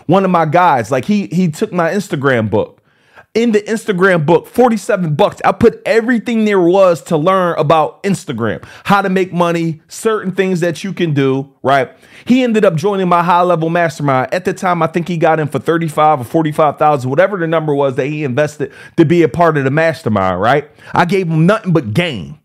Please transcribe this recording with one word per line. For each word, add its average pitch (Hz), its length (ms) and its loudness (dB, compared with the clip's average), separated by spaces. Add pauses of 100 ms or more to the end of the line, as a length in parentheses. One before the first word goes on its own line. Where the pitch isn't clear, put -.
one 190 180 2
of 185 60 0
my 165 140 2
guys. 147 440 2
Like, - 160 -2
he, 208 220 -2
he 180 220 0
took 180 220 -6
my 165 200 -2
Instagram 135 580 -2
book. 95 320 -4 (540)
In 226 160 2
the 208 100 2
Instagram 185 640 0
book, 165 220 2
forty-seven 208 680 0
bucks, 175 320 0
I 190 60 2
put 214 340 2
everything 226 600 0
there 202 140 2
was 180 440 4
to 175 120 -2
learn 175 440 0
about 156 420 0
Instagram, 117 640 -4 (220)
how 196 180 2
to 196 60 -2
make 185 220 0
money, 170 560 -2
certain 214 440 -4
things 190 300 -2
that 170 220 -4
you 190 100 -8
can 170 200 -2
do, 135 480 -2
right? 131 300 0 (340)
He 254 160 2
ended 214 240 2
up 180 80 4
joining 190 340 -2
my 175 140 2
high-level 175 480 2
mastermind. 151 640 -2
At 180 120 -6
the 190 80 -2
time, 180 280 -2
I 160 60 2
think 165 200 -6
he 175 100 -4
got 160 220 2
in 147 80 -2
for 131 120 -6
thirty-five 156 600 0
or 120 40 -8
forty-five 156 560 -2
thousand, 131 320 0
whatever 190 260 2
the 165 80 -4
number 156 300 -2
was 139 220 0
that 135 100 -2
he 151 160 -6
invested 139 480 -4 (240)
to 165 100 4
be 170 160 4
a 151 80 2
part 160 280 2
of 135 60 0
the 131 60 0
mastermind, 107 720 0
right? 135 300 0 (220)
I 175 120 2
gave 190 220 -2
him 160 180 2
nothing 196 260 0
but 127 220 0
game. 113 520 -6